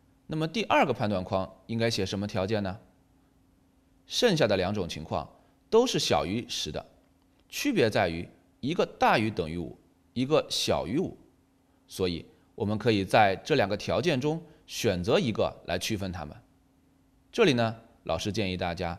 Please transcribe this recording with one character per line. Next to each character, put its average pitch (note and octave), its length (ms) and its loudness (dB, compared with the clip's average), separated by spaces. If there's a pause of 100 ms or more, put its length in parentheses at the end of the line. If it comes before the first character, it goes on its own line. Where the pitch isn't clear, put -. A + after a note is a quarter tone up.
(260)
那 D#3 100 -6
么 D#3 100 -2
第 F3+ 180 -4
二 C#4 200 4
个 C#3+ 80 0
判 A2+ 160 -2
断 F#2+ 160 0
框 F#2+ 260 -2 (160)
应 A2+ 120 -4
该 A#2 120 2
写 G#2+ 140 -2
什 G2 140 -4
么 G2+ 80 -4
条 G2 200 -2
件 G#2 160 -2
呢？ F#2+ 160 -6 (1300)
剩 A3+ 300 2
下 D3 100 4
的 G#2 120 4
两 F#2 160 0
种 G2 120 -2
情 D2+ 160 -10
况 D#2+ 240 -6 (440)
都 A#3+ 160 6
是 A#3+ 120 -2
小 D#2 280 2
于 G#2+ 200 -4
十 - 240 -8
的， - 140 -8 (640)
区 - 240 -2
别 C#3 160 4
在 G2+ 220 2
于 E2+ 180 -6 (320)
一 C#3+ 140 -4
个 F#3 100 2
大 G#3 340 2
于 A2 120 0
等 E2+ 200 -4
于 E2 60 -6
五， D#2 220 -8 (340)
一 B2+ 140 -2
个 C#3+ 240 2
小 D2 360 0
于 G#2+ 120 -2
五。 D#3 180 -4 (720)
所 - 180 -2
以 E2+ 200 -4 (280)
我 - 120 -4
们 G#2+ 100 0
可 A2+ 160 2
以 G2+ 100 4
在 G2 340 6
这 - 180 -4
两 A#2 120 4
个 G2 100 -2
条 F#2+ 260 0
件 D3 180 0
中 D#3 220 -2 (240)
选 F#2 360 -2
择 A#2+ 160 2
一 C3+ 140 0
个 G2 220 0 (120)
来 F2+ 120 -2
区 G#2+ 180 -4
分 F#2+ 160 -6
它 F2 140 -10
们。 D#2 100 -16 (960)
这 A#3 120 4
里 D#3 100 6
呢， A2+ 220 0 (280)
老 D#2+ 120 -2
师 - 140 -4
建 G2 200 -2
议 F2+ 60 -2
大 F2 180 -4
家 E2+ 240 -6